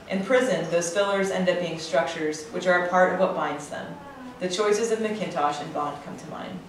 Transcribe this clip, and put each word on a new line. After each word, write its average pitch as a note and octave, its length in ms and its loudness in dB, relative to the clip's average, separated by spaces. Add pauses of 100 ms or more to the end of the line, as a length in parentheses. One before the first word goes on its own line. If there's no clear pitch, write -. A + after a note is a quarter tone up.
In G3 160 -2
prison, F#3 460 4
those E3+ 220 2
fillers G3 380 2
end F#3 200 2
up F3 100 2
being E3 180 -2
structures E3 680 -2
which F3+ 200 -6
are F3+ 180 4
a F3 40 -2
part F3+ 240 6
of - 80 0
what - 160 2
binds D3 320 -4
them. - 180 -8 (540)
The F3+ 80 -2
choices G#3 420 2
of A3 80 2
McIntosh E3+ 640 -2
and D#3+ 100 -8
Bond D3 320 -4
come F#3 120 -10
to - 140 -14
mind. F#3 280 -10 (100)